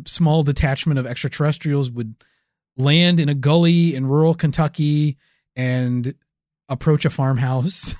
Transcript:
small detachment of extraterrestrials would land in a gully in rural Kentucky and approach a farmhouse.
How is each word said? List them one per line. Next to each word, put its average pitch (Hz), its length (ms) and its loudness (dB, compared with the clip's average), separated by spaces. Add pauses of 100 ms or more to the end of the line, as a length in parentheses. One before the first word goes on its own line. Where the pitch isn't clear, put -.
small 160 360 2
detachment 139 560 -2
of 123 80 -4
extraterrestrials 143 840 -4
would 117 240 -8 (640)
land 165 420 4
in 147 80 2
a 147 60 0
gully 165 600 2
in 131 120 -4
rural 156 280 2
Kentucky 151 840 -2 (380)
and 127 580 -2 (560)
approach 147 340 0
a 156 60 0
farmhouse. 131 880 -2